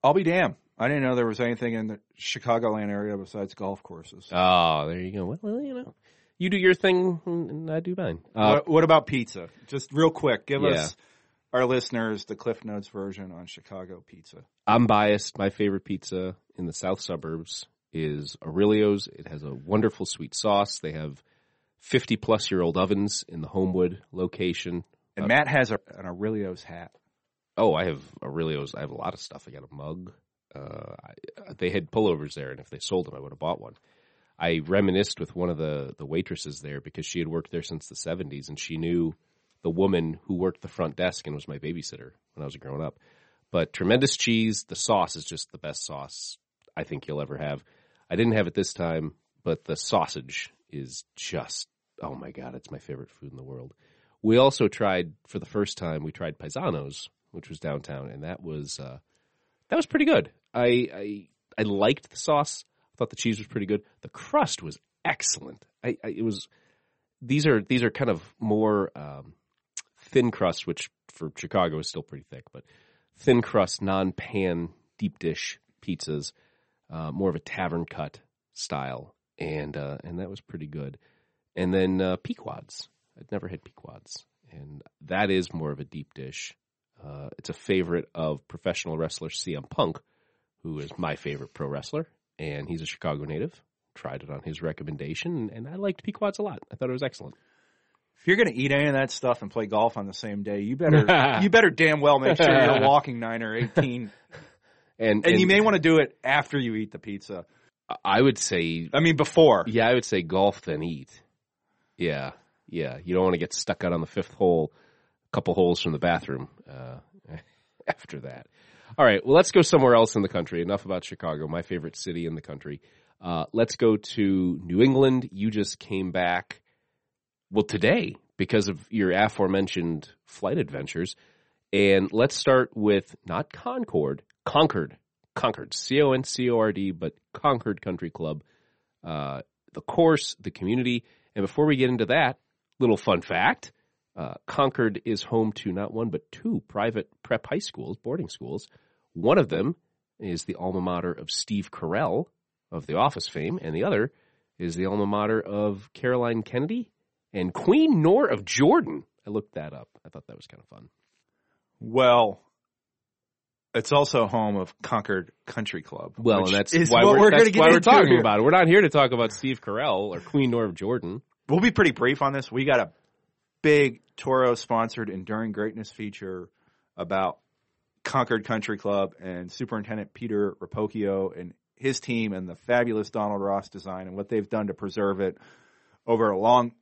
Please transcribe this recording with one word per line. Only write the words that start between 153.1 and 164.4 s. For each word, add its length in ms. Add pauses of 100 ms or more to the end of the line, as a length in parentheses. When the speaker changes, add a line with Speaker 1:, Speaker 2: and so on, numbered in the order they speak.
Speaker 2:
fame, 320
and 140
the 80
other 280 (460)
is 180
the 120
alma 180
mater 340
of 540
Caroline 480
Kennedy 480 (420)
and 220
Queen 480
Noor 260
of 160
Jordan. 600 (220)
I 40
looked 240
that 200
up. 140 (160)
I 60
thought 180
that 80
was 120
kind 160
of 120
fun. 140 (920)
Speaker 1:
Well, 640 (1300)
it's 160
also 360
home 300